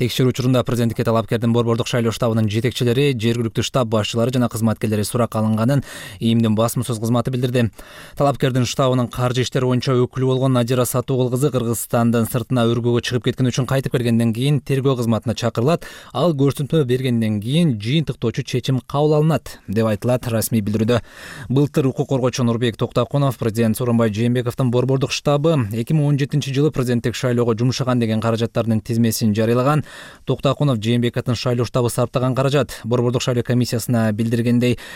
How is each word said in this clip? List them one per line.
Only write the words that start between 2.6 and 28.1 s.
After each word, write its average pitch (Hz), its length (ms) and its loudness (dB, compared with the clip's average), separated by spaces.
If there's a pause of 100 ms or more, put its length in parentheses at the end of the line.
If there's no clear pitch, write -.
жергиликтүү 117 480 -2
штаб 117 320 -2
башчылары 117 400 0
жана 123 160 2
кызматкерлери 107 560 0
суракка 113 380 -2
алынганын 113 400 2 (360)
иимдин 113 380 2
басма 117 240 0
сөз 117 160 -4
кызматы 117 320 0
билдирди. 123 380 0 (500)
Талапкердин 131 480 2
штабынын 127 480 0
каржы 123 320 0
иштер 127 240 -2
боюнча 127 240 0
өкүлү 127 400 0
болгон 131 240 2
Надира 123 300 2
Сатугул 127 420 0
кызы 127 240 0
Кыргызстандын 117 720 0
сыртына 117 480 0
өргөөгө 120 320 0
чыгып 123 240 -2
кеткен 123 240 0
үчүн 127 160 -2
кайтып 135 240 -2
келгенден 117 400 2
кийин 135 320 0
тергөө 135 380 0
кызматына 113 340 0
чакырылат. 123 480 0 (300)
Ал 160 180 2
көрсөтмө 139 560 0
бергенден 120 560 0
кийин 143 320 2
жыйынтыктоочу 123 720 -4
чечим 127 320 -2
кабыл 151 400 0
алынат, 160 380 0 (100)
деп 110 240 0
айтылат 120 400 0
расмий 110 300 0
билдирүүдө. 110 400 0 (480)
Былтыр 131 480 2
укук 143 100 -2
коргоочу 127 360 0
Нурбек 117 320 0
Токтакунов 131 640 -2
президент 110 380 0
Сооронбай 117 340 2
Жээнбековдун 120 600 0
борбордук 123 400 0
штабы 147 640 0
эки 117 200 -4
миң 147 140 2
он 147 120 2
жетинчи 139 360 -2
жылы 143 160 2
президенттик 120 460 0
шайлоого 120 420 0
жумшаган 123 400 0
деген 110 220 0